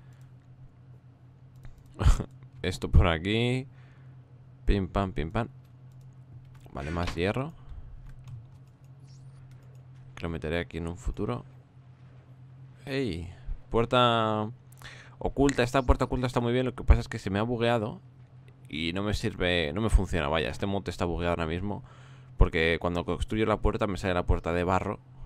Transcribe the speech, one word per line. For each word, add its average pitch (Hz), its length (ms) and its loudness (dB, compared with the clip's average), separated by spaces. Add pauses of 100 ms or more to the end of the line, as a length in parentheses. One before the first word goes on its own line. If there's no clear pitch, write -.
(2000)
<laughs> - 640 2
Esto 90 300 -2
por 101 160 10
aquí. 113 600 2 (1000)
Pim, 98 220 4
pam, 98 260 -2
pim, 78 180 -4
pam. 113 160 -2 (1300)
Vale, 71 180 -6
más 85 240 -2
hierro. 113 380 0 (2500)
Que - 80 -8
lo 85 60 -2
meteré 78 300 -2
aquí 85 180 -6
en 82 100 -4
un 87 100 -6
futuro. 120 460 -4 (1400)
¡Ey! 104 460 -4 (380)
Puerta 113 800 2 (720)
oculta. 135 440 2
Esta 135 200 2
puerta 131 220 2
oculta 127 220 -2
está 127 120 0
muy 120 140 2
bien. 127 120 2
Lo 123 80 -4
que 110 100 -10
pasa 117 180 8
es - 60 -10
que 113 120 -8
se 104 100 -6
me 98 100 0
ha 110 40 0
bugueado 117 580 0 (680)
y 82 240 -2
no 98 100 -2
me 104 100 0
sirve, 90 600 0
no 101 80 -2
me 110 80 0
funciona. 87 400 0
Vaya, 76 200 0
este - 160 -6
mod 98 220 -4
está 90 180 -2
bugueado 85 260 -2
ahora 85 160 -2
mismo. 92 360 -6 (540)
Porque 82 420 4
cuando 87 260 -2
construyo 107 400 -2
la 107 120 2
puerta - 280 0
me - 120 -2
sale 92 160 -2
la 90 120 0
puerta 85 280 0
de 87 100 2
barro. 92 360 0 (260)